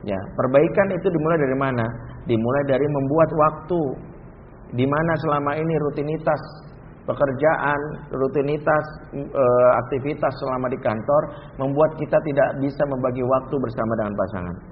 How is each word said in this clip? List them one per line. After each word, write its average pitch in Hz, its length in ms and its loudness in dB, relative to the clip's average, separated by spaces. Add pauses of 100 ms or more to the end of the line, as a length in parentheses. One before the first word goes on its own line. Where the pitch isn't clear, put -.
Ya, 98 160 -4 (160)
perbaikan 160 580 4
itu 175 160 -2
dimulai 165 300 2
dari 131 160 2
mana? 131 320 0 (400)
Dimulai 120 400 2
dari 135 160 4
membuat 147 500 2
waktu 156 480 2 (920)
di 123 80 2
mana 156 400 2
selama 147 320 0
ini 160 240 0
rutinitas 151 640 -2 (640)
pekerjaan, 143 1040 0
rutinitas, 147 720 0 (320)
eh, 123 640 4
aktivitas 139 540 -2 (100)
selama 127 240 -2
di 123 160 -2
kantor 127 720 0
membuat 139 480 2
kita 151 160 2
tidak 143 400 2
bisa 139 240 0
membagi 131 400 -2
waktu 127 400 0
bersama 113 400 -2
dengan 104 160 -2
pasangan. 90 360 -4 (160)